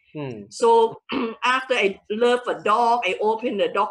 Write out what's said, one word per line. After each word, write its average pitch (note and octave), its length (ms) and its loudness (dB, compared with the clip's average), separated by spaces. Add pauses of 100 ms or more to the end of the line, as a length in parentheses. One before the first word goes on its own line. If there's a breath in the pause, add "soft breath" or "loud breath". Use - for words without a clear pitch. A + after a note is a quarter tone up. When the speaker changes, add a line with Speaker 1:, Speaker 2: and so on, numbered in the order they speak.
(140)
Speaker 1:
Hmm. B2+ 360 -10
Speaker 2:
So A3+ 520 2 (100)
<clears throat> A#3+ 320 -4
after B3+ 300 0
I G3+ 260 0 (120)
love A#3+ 360 2
a D#3 160 -4
dog, A#3 420 2
I F#3 160 -2
opened A3 400 -2
a E3+ 120 2
dog G3 180 0